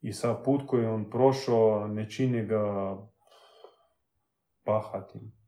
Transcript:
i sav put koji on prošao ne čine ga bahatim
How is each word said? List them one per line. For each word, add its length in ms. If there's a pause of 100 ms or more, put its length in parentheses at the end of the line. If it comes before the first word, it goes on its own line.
i 120
sav 300
put 240
koji 180
on 240
prošao 760
ne 220
čine 360
ga 520 (1700)
bahatim 680 (160)